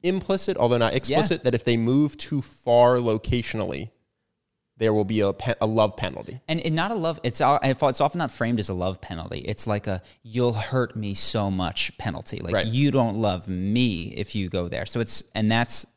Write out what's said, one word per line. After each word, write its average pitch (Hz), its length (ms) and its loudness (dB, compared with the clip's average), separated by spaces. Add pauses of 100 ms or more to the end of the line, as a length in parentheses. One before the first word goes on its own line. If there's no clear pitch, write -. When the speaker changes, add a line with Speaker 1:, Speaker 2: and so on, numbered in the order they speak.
Speaker 1:
implicit, 190 560 -2
although 120 200 4
not 117 160 2
Speaker 2:
Yeah. - 40 2
Speaker 1:
explicit, 131 460 0
that 123 120 2
if 113 80 -2
they 117 140 2
move 135 400 2
too 143 240 -4
far 123 560 4
locationally, 110 920 -2 (840)
there 110 160 2
will 107 120 4
be 107 160 0
a 98 120 4
pe-, 120 280 -2
a 110 60 2
love 107 280 2
penalty. - 520 -8
Speaker 2:
And, 165 140 -2
and 156 140 0
not 180 160 0
a 233 40 -4
love, 165 280 -4
it's, 120 180 -2
o-, 143 220 4
it's 135 380 2
often 143 180 2
not 147 120 -2
framed 117 280 0
as 98 100 -4
a 95 40 -2
love 90 280 -2
penalty. - 380 -10
It's - 280 -4
like 104 200 -2
a, 95 140 -4 (220)
"You'll 120 300 0
hurt 117 420 -2
me 104 180 -4
so 101 380 0
much" 90 460 -2
penalty. - 420 -8
Like, - 140 -4
Speaker 1:
Right. 107 140 2
Speaker 2:
"You 135 240 2
don't 117 260 2
love 98 300 -2
me 98 680 0
if - 180 -8
you 95 140 -2
go 87 180 -2
there." - 180 -6
So - 140 -6
it's, - 240 -2 (120)
and 107 160 2
that's 117 340 0 (120)